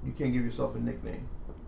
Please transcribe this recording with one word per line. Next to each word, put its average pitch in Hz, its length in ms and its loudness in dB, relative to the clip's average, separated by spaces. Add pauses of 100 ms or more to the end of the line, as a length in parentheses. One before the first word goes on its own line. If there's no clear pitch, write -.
You 131 80 -2
can't 131 200 2
give 123 120 6
yourself - 300 2
a 117 60 -2
nickname. - 480 -2 (400)